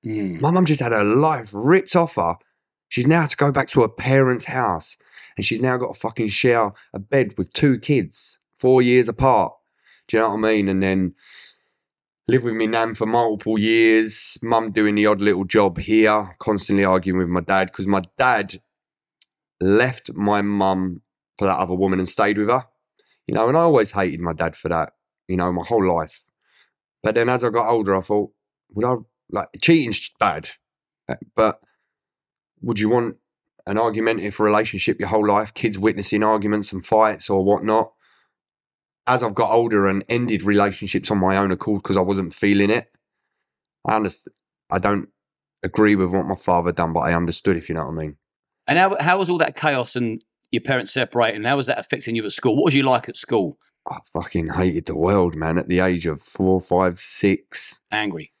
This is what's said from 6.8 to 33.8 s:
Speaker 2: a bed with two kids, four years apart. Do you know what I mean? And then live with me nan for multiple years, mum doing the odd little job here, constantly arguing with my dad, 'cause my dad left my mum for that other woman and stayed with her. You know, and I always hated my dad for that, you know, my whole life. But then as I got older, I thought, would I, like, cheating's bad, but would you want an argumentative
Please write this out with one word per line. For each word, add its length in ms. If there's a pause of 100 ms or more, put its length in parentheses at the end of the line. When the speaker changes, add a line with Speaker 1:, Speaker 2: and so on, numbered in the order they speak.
Speaker 2:
a 60
bed 380
with 160
two 240
kids, 600 (180)
four 240
years 260
apart. 460 (540)
Do 100
you 60
know 60
what 80
I 160
mean? 140
And 140
then 320 (1120)
live 180
with 100
me 120
nan 280
for 100
multiple 540
years, 840
mum 300
doing 240
the 100
odd 140
little 240
job 340
here, 600
constantly 460
arguing 340
with 80
my 140
dad, 320
'cause 120
my 160 (160)
dad 440 (1000)
left 540
my 280
mum 600 (360)
for 80
that 120
other 180
woman 240
and 80
stayed 300
with 120
her. 160 (600)
You 80
know, 120
and 100
I 40
always 300
hated 300
my 120
dad 220
for 140
that, 240 (340)
you 100
know, 140
my 120
whole 220
life. 400 (760)
But 140
then 140
as 140
I 60
got 200
older, 260
I 60
thought, 300 (420)
would 120
I, 100 (340)
like, 200 (120)
cheating's 480 (100)
bad, 300 (840)
but 260 (1000)
would 180
you 100
want 280 (480)
an 120
argumentative 640